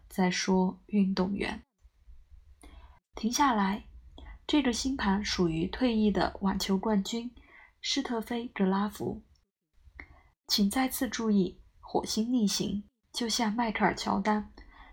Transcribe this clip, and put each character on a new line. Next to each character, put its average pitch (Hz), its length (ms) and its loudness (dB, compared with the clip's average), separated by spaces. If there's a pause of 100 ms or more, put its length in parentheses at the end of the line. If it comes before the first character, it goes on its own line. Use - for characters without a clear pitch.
在 180 240 2
说 185 540 0
运 190 280 2
动 190 200 0
员。 - 300 -6 (1500)
停 220 160 -4
下 269 220 4
来， 202 320 0 (600)
这 302 160 4
个 254 100 2
星 262 240 -2
盘 202 300 0
属 175 240 2
于 160 180 0
退 240 280 0
役 214 160 4
的 - 300 0
网 196 160 0
球 190 200 0
冠 202 260 0
军 233 300 -6 (480)
施 - 220 -2
特 233 180 -4
菲 233 260 -6
格 202 180 0
拉 190 220 2
夫。 208 380 -8 (1200)
请 202 220 2
再 262 180 0
次 254 220 -2
注 226 200 -2
意， 196 300 2 (220)
火 - 240 -2
星 226 260 -2
逆 233 160 2
行， - 400 -2 (240)
就 - 160 -4
像 214 260 0
迈 233 160 0
克 208 140 0
尔 170 100 4
乔 202 280 -2
丹， 214 320 0 (400)